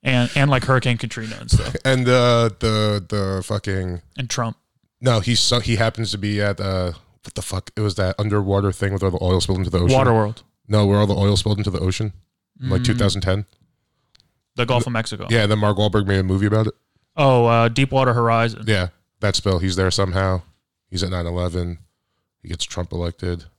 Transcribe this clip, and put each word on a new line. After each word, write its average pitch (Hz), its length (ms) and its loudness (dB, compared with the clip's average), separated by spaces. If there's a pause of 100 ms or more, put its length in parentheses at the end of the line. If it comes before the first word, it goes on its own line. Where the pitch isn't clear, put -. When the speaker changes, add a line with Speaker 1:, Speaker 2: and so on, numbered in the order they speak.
Speaker 1:
And, 127 320 2
and, 143 160 4
like, 127 140 2
Hurricane 127 320 2
Katrina 110 420 -10
and 117 100 -14
stuff. - 300 2
Speaker 2:
<laughs> - 60 -6
And, 127 220 2
uh, 120 420 4 (100)
the, 107 480 0
the 95 380 -2
fucking 92 560 -4 (160)
Speaker 1:
And 127 120 -8
Trump. 113 280 -4 (440)
Speaker 2:
No, 120 200 2
he's 117 180 0
so, 120 220 2
he 113 160 0
happens 113 340 -2
to 104 60 -6
be 104 240 -2
at, 101 180 -2
uh, 92 320 -4 (320)
what - 120 -20
the 87 60 -8
fuck? - 340 -8
It 110 60 -4
was 104 140 -2
that 92 240 0
underwater 101 520 0
thing 98 220 -2
with 95 100 -2
all 95 80 2
the 87 120 -4
oil 92 180 2
spilled 95 180 -2
into 92 100 -2
the 90 100 0
ocean. 90 180 4
Speaker 1:
Waterworld. 113 460 2 (240)
Speaker 2:
No, 104 180 4
where 101 140 4
all 104 80 4
the 98 80 2
oil 101 220 2
spilled 104 200 0
into 104 140 -2
the - 80 -4
ocean 98 340 -2 (480)
in, 127 80 -6
like, 92 120 2
Speaker 1:
Mm. 85 40 -2
Speaker 2:
two - 100 2
thousand 101 260 0
ten. 95 240 -2 (1080)
Speaker 1:
The 120 100 -2
Gulf 120 180 2
Speaker 2:
Th- - 40 -4
Speaker 1:
of 123 60 -6
Mexico. 110 360 -6
Speaker 2:
Yeah, 110 180 2
then 107 120 2
Mark 104 180 0
Wahlberg 104 280 2
made 95 140 2
a 95 40 2
movie 95 220 0
about 110 220 2
it. 107 60 -6 (420)
Speaker 1:
Oh, 131 300 4
uh, 117 240 4
Deepwater 131 440 2
Horizon. 117 540 0
Speaker 2:
Yeah, 92 220 0 (320)
that 98 140 0
spill. 92 240 0
He's 92 180 -2
there 95 140 2
somehow. 92 500 0 (480)
He's 90 140 -6
at 92 60 -4
nine 90 160 -4
eleven. 87 540 -4 (640)
He - 60 -20
gets - 140 -8
Trump - 300 -8
elected. 87 520 -6 (140)